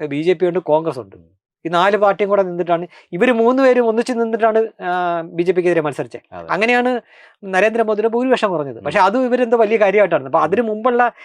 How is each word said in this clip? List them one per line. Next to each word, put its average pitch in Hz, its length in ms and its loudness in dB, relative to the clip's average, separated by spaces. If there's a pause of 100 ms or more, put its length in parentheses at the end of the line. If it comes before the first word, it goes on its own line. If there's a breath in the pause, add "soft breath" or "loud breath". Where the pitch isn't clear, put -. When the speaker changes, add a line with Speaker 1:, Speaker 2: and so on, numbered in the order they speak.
Speaker 1:
ബി 143 140 -4
ജെ 175 120 2
പി 175 120 0
ഉണ്ട്, 175 140 -2
കോൺഗ്രസ് 156 400 -2
ഉണ്ട്. 98 160 -16
Speaker 2:
ഉം. 82 280 -20 (220)
Speaker 1:
ഈ 170 40 -6
നാല് 185 280 2
പാർട്ടിയും 202 320 0
കൂടെ 202 140 2
നിന്നിട്ടാണ്, 175 440 -2 (240 soft breath)
ഇവര് 208 200 2
മൂന്ന് 240 320 2
പേരും 247 240 4
ഒന്നിച്ച് 226 260 0
നിന്നിട്ടാണ്, 226 680 0
ആ, 180 400 -2
ബി 170 220 -6
ജെ 180 100 2
പിക്കെതിരെ 170 280 0
മത്സരിച്ചത്. 135 540 -8
Speaker 2:
അതെ. 87 160 -14
Speaker 1:
അങ്ങനെയാണ് 240 500 0 (420 soft breath)
നരേന്ദ്രമോദിയുടെ 214 640 0
ഭൂരിപക്ഷം 233 420 0
കുറഞ്ഞത്. 143 280 -4
Speaker 2:
ഉം. 123 60 -16
Speaker 1:
പക്ഷെ 151 160 -2
അതും 208 260 2
ഇവരെന്തോ 240 320 0
വലിയ 220 200 2
കാര്യമായിട്ടാണ്. 196 480 2
അപ്പൊ 135 140 0
അതിന് 170 220 0
മുമ്പുള്ള 233 500 0 (140 loud breath)